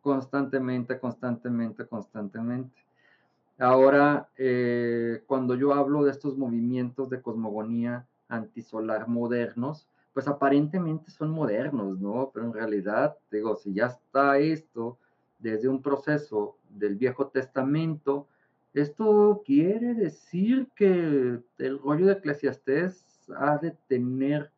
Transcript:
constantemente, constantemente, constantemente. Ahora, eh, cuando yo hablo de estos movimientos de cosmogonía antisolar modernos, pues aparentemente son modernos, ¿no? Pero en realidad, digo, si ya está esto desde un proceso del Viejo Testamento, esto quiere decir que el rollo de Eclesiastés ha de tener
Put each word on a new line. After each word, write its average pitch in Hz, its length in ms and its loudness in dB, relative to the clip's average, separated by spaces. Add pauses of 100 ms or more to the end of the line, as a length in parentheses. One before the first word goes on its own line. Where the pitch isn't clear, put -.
constantemente, 131 960 -2
constantemente, 117 880 -6
constantemente. 117 920 -10 (800)
Ahora, 139 800 6
eh, 120 880 0
cuando 127 280 0
yo 139 180 2
hablo 143 320 2
de 139 60 4
estos 139 260 -6
movimientos 123 720 -4
de 127 140 -8
cosmogonía 113 840 -6 (220)
antisolar 110 800 -6
modernos, 120 800 -4 (240)
pues 131 160 -4
aparentemente 151 840 0
son 156 200 -6
modernos, 113 680 -2
¿no? 110 360 -4
Pero 113 120 -6
en 117 60 -6
realidad, 107 640 -2 (140)
digo, 107 260 -2
si 101 160 -10
ya 107 140 2
está 139 520 2
esto 143 600 -2 (400)
desde 113 300 -2
un 131 140 -2
proceso 139 760 -2 (100)
del 101 280 -4
Viejo 123 320 -2
Testamento, 143 1000 -2 (480)
esto 208 720 4
quiere 202 480 2
decir 220 800 0
que 147 680 2 (180)
el 131 200 -4
rollo 151 280 2
de 196 80 6
Eclesiastés 147 1200 -4
ha 147 220 2
de 160 140 -4 (160)
tener 131 680 -2